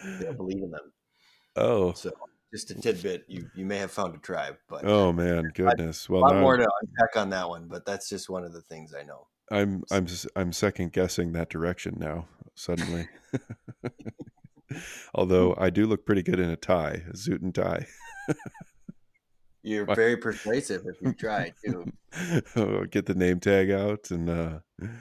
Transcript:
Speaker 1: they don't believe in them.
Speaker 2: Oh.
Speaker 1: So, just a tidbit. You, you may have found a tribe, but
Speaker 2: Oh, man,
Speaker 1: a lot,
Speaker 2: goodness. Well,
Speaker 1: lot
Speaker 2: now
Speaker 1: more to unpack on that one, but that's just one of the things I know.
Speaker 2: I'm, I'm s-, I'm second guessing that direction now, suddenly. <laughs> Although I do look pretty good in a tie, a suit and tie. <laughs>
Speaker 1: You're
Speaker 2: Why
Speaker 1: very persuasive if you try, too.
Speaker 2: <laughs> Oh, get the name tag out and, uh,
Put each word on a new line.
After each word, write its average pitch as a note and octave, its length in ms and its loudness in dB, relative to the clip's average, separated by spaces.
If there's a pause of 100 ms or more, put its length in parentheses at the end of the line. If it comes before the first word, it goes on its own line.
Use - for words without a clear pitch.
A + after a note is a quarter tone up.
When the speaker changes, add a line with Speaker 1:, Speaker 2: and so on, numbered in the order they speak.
(180)
Speaker 1:
they - 80 -8
don't G#2+ 120 -8
believe F#2+ 260 -6
in F2 80 -10
them. D2 220 -16 (640)
Speaker 2:
Oh. G#2+ 380 4
Speaker 1:
So, - 180 -10 (420)
just G#2+ 180 -12
a F#2+ 40 -12
tidbit. F#2+ 520 -2
You, E2+ 260 -12
you F#2+ 120 -8
may G2+ 120 -2
have G2 140 -4
found F2+ 240 -4
a D2+ 40 -18
tribe, C#2+ 380 -6 (100)
but D#2 160 -10
Speaker 2:
Oh, G2+ 300 6
man, E2+ 380 2 (140)
Speaker 1:
a A2+ 40 6
lot, A#2+ 60 6
Speaker 2:
goodness. E2 340 -6
Well, F2+ 140 4
Speaker 1:
lot C3+ 120 8
Speaker 2:
now G2 40 6
Speaker 1:
more C3 180 8
to A#2 100 6 (140)
unpack A2+ 360 2
on G2+ 120 0
that F#2 200 -2
one, E2+ 180 -10
but F2 180 -12
that's G2+ 240 -6
just F#2+ 200 -8
one F#2 140 -6
of E2+ 100 -12
the E2+ 80 -16
things D#2+ 320 -18
I C#2+ 100 -12
know. C#2+ 240 -18 (240)
Speaker 2:
I'm, G2+ 400 0
I'm F#2+ 140 2
s-, F2 300 -8
I'm F2+ 180 0
second F#2 400 0
guessing F2+ 400 0
that E2+ 160 -2
direction F2 500 -4
now, E2 280 -6 (280)
suddenly. E2+ 540 -4 (240)
<laughs> - 1800 -12
Although F2+ 420 6
I F#2 120 4
do G2 160 4
look A2 200 0
pretty G2 180 2
good F#2 160 0
in F2 100 2
a E2 60 -2
tie, E2+ 560 0
a - 60 -12
suit F#2+ 240 -2
and F2+ 120 -4
tie. F#2 340 -2 (1400)
<laughs> - 340 -20
Speaker 1:
You're G#2+ 220 -2
Speaker 2:
Why G2+ 100 2
Speaker 1:
very A2+ 220 6
persuasive A2 720 -2
if F2+ 140 -12
you B2 120 0
try, G2+ 400 -4 (100)
too. F2+ 240 -6 (240)
Speaker 2:
<laughs> E3+ 440 -2
Oh, G2+ 300 2
get G2 200 -2
the F#2+ 100 0
name F2+ 240 4
tag G2 320 4
out G#2 400 -2
and, E2+ 180 -2
uh, E2 300 -2 (420)